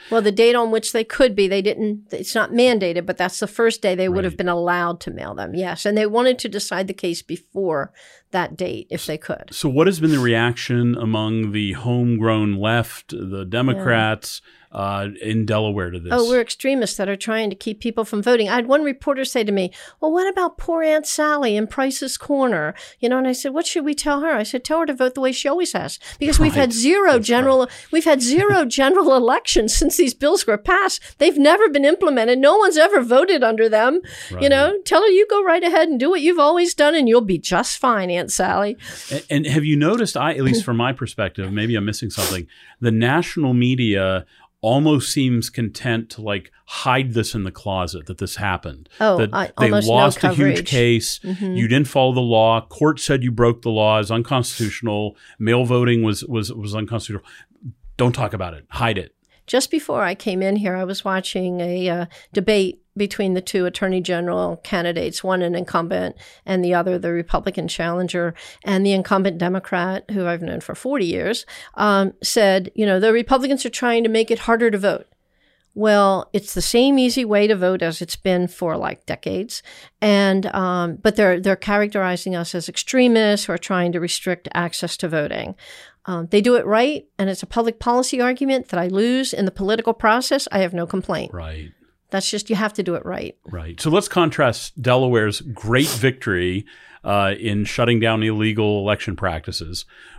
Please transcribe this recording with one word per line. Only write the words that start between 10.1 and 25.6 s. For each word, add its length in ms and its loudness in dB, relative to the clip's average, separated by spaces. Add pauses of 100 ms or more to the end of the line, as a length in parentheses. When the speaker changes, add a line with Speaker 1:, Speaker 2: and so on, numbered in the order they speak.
Speaker 2:
the 80 4
reaction 760 0
among 580 -2
the 200 -2
homegrown 840 0
left, 540 -2
the 280 -8
Speaker 1:
Yeah. 80 -8
Speaker 2:
Democrats, 920 0 (300)
uh, 360 -4 (140)
in 240 -2
Delaware 440 -2
to 120 -8
this? 120 -10
Speaker 1:
Oh, 140 2
we're 140 2
extremists 560 -2
that 100 -4
are 80 -4
trying 340 -4
to 60 -6
keep 240 -8
people 240 -4
from 180 -4
voting. 280 2
I 60 0
had 120 0
one 160 2
reporter 400 -2
say 220 -2
to 80 0
me, 180 0 (300)
"Well, 100 2
what 180 0
about 280 -2
poor 260 -2
Aunt 240 2
Sally 480 0
in 120 0
Price's 500 -4
Corner?" 560 0 (260)
You 80 0
know, 100 2
and 80 0
I 60 2
said, 220 -4
"What 120 -2
should 200 -2
we 80 0
tell 260 -2
her?" 140 0
I 100 0
said, 220 -6
"Tell 160 0
her 60 0
to 60 -2
vote 220 -2
the 60 -6
way 100 2
she 160 -4
always 240 0